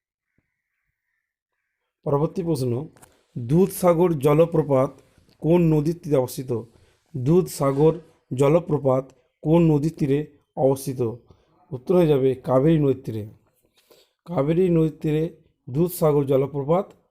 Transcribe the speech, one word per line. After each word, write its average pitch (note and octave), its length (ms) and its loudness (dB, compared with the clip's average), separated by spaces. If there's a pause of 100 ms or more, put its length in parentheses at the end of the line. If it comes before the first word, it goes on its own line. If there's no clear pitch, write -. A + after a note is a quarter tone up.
(2000)
পরবর্তী D#3+ 360 -2
প্রশ্ন, C3 300 -4 (640)
দুধসাগর E3+ 840 2
জলপ্রপাত D3 720 2 (520)
কোন E3+ 180 2 (100)
নদীর D#3 320 0
তীরে C#3+ 140 0
অবস্থিত? C3 360 -4 (640)
দুধসাগর D3+ 800 2 (400)
জলপ্রপাত C#3 720 0 (380)
কোন D#3+ 260 2
নদীর D3+ 300 0
তীরে C#3+ 200 0 (380)
অবস্থিত? C3+ 440 -2 (680)
উত্তর C3 240 -6
হয়ে F3 180 4
যাবে C3 220 2
কাবেরী C3 440 2
নদীর C3+ 240 0
তীরে। A2 220 -10 (1040)
কাবেরী E3+ 420 0
নদীর D#3+ 320 0
তীরে D#3 220 -2 (460)
দুধসাগর D3+ 560 0
জলপ্রপাত C#3 640 -2 (240)